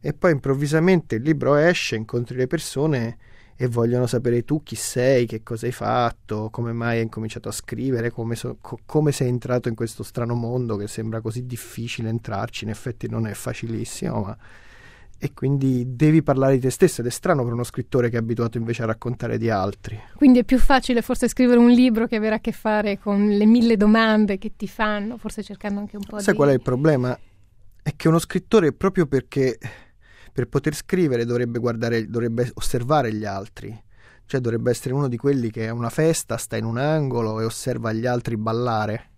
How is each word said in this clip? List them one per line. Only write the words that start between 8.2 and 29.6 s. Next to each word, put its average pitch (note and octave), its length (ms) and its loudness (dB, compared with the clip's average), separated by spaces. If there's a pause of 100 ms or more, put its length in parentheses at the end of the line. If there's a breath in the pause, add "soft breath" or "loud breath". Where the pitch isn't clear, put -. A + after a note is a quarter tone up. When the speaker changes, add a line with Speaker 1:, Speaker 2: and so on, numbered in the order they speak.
Speaker 1:
so-, B2 220 -10
co-, - 280 -14
come D3+ 260 2
sei C3+ 160 -2
entrato B2 400 -2
in A2+ 60 -4
questo A2+ 280 -8
strano A#2+ 320 -6
mondo A#2 420 -4
che G2+ 100 -6
sembra A2 340 -6
così A2+ 240 -6
difficile A#2 640 -8
entrarci, A2 560 -6
in G#2+ 60 -6
effetti A2+ 360 -8
non A2+ 200 -4
è G#2 80 -6
facilissimo, A2+ 880 -6
ma, F#2+ 160 -8 (800 soft breath)
e - 140 -6
quindi C3 640 0
devi D#3 260 6
parlare C3+ 340 2
di B2+ 40 2
te B2+ 100 0
stesso, E3+ 300 2
ed A#2 60 -2
è B2 40 -2
strano D3+ 340 0
per A#2 100 -4
uno A#2+ 100 -2
scrittore A#2+ 460 -2
che A#2 60 -4
è A#2 40 0
abituato A#2 380 -2
invece A#2 240 -4
a A2+ 40 -2
raccontare A2+ 520 -4
di A2+ 100 -2
altri. G2+ 500 -4 (160 soft breath)
Speaker 2:
Quindi B3+ 260 8
è - 40 2
più C4 140 4
facile B3 420 6
forse - 260 -2
scrivere B3 320 4
un A#3+ 120 8
libro A#3+ 360 6
che A3+ 100 -4
avere A3 180 0
a G#3+ 60 -4
che A3+ 120 -4
fare G#3+ 460 -2
con G3+ 280 0
le G#3 200 4
mille A3+ 320 6
domande G#3+ 580 4
che G#3+ 200 -10
ti G3+ 120 -8
fanno, G#3+ 480 -4
forse G#3+ 260 -10
cercando G3+ 380 -8
anche G#3 160 -12
un G3+ 80 -10
po' G#3+ 140 -12
Speaker 1:
Sai G3+ 140 2
Speaker 2:
di - 40 4
Speaker 1:
qual C#3+ 140 6
è - 20 6
il B2+ 80 4
problema? B2+ 580 2 (640)
È D3 140 -4
che - 120 0
uno E3 100 4
scrittore, E3+ 560 2
proprio F#3+ 320 0
perché C3 520 -2 (720 loud breath)